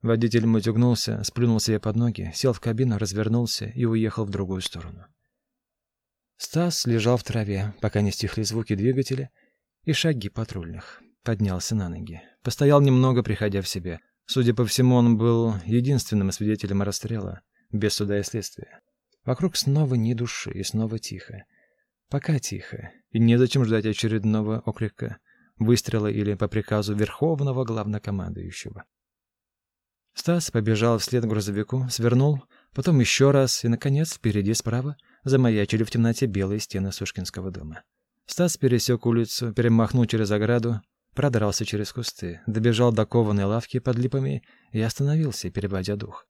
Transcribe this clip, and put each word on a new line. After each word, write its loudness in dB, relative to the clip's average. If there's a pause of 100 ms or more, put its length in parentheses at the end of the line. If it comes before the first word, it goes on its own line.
Водитель 2
мутюгнулся, 2
сплюнул 0
себе 0
под -2
ноги, -2
сел 2
в -4
кабину, 0
развернулся -2
и -2
уехал 0
в -8
другую -4
сторону. -12 (1300)
Стас -2
лежал 2
в -4
траве, -4
пока 0
не 0
стихли -4
звуки -2
двигателя -2 (540)
и 0
шаги 0
патрульных. -10 (260)
Поднялся -2
на -2
ноги. -10 (200)
Постоял 4
немного, 6
приходя 0
в -6
себя. -8 (280)
Судя 2
по 2
всему, 4
он 6
был 2 (100)
единственным 0
свидетелем -2
расстрела, -6 (320)
без 0
суда -2
и -4
следствия. -10 (440)
Вокруг -2
снова 2
ни 2
души -6
и -6
снова -2
тихо. -14 (640)
Пока -2
тихо, -10 (180)
и -2
незачем 6
ждать 0
очередного 0
окрика, -6 (380)
выстрела 2
или 0
по -2
приказу -2
верховного 0
главнокомандующего. -6 (1300)
Стас -2
побежал 2
вслед -2
грузовику, -2
свернул, 2 (300)
потом 4
еще 4
раз, 2
и, 2
наконец, 0
впереди 0
справа -4 (280)
замаячили 2
в -2
темноте 2
белые -2
стены -6
Сушкинского -8
дома. -14 (440)
Стас 0
пересек 2
улицу, 0
перемахнул 4
через 0
ограду, 0 (340)
продрался 0
через -6
кусты, -10
добежал 4
до 2
кованой 0
лавки -2
под -2
липами -2 (300)
и -2
остановился, -2
переводя -4
дух. -12